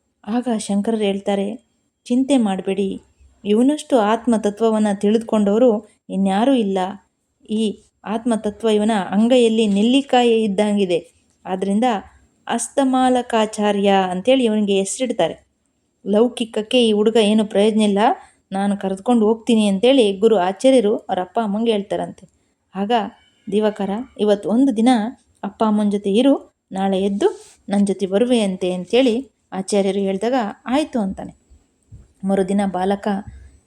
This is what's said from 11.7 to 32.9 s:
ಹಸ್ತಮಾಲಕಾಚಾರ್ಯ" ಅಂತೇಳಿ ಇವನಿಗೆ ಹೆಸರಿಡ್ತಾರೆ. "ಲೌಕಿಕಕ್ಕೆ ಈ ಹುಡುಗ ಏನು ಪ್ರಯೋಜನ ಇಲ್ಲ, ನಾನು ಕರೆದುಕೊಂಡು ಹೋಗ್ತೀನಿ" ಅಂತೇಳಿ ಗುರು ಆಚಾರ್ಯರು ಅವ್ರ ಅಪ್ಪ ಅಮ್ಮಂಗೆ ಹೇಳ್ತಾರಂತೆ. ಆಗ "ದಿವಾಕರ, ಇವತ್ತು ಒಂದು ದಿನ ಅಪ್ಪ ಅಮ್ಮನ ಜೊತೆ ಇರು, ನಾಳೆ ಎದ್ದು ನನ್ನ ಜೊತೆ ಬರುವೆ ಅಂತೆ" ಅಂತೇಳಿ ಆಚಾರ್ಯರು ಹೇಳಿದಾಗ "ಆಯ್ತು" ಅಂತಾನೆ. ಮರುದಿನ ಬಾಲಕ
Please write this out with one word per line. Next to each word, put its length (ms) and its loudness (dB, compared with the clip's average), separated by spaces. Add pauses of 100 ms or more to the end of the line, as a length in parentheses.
ಹಸ್ತಮಾಲಕಾಚಾರ್ಯ" 1400 0 (180)
ಅಂತೇಳಿ 340 2
ಇವನಿಗೆ 340 0
ಹೆಸರಿಡ್ತಾರೆ. 680 -4 (600)
"ಲೌಕಿಕಕ್ಕೆ 840 0
ಈ 40 4
ಹುಡುಗ 240 2
ಏನು 280 2
ಪ್ರಯೋಜನ 360 2
ಇಲ್ಲ, 180 2 (540)
ನಾನು 240 -2
ಕರೆದುಕೊಂಡು 500 0
ಹೋಗ್ತೀನಿ" 420 2
ಅಂತೇಳಿ 480 2
ಗುರು 200 4
ಆಚಾರ್ಯರು 600 2
ಅವ್ರ 240 -6
ಅಪ್ಪ 220 -4
ಅಮ್ಮಂಗೆ 300 -2
ಹೇಳ್ತಾರಂತೆ. 560 -6 (460)
ಆಗ 180 -4 (600)
"ದಿವಾಕರ, 380 0 (300)
ಇವತ್ತು 300 0
ಒಂದು 260 2
ದಿನ 120 2 (560)
ಅಪ್ಪ 200 -4
ಅಮ್ಮನ 260 0
ಜೊತೆ 200 -4
ಇರು, 460 2 (160)
ನಾಳೆ 300 -2
ಎದ್ದು 380 -2 (280)
ನನ್ನ 160 0
ಜೊತೆ 220 -2
ಬರುವೆ 340 0
ಅಂತೆ" 320 -2
ಅಂತೇಳಿ 580 0 (220)
ಆಚಾರ್ಯರು 460 -2
ಹೇಳಿದಾಗ 360 -2 (320)
"ಆಯ್ತು" 340 -2
ಅಂತಾನೆ. 340 -8 (880)
ಮರುದಿನ 400 0
ಬಾಲಕ 440 -4 (580)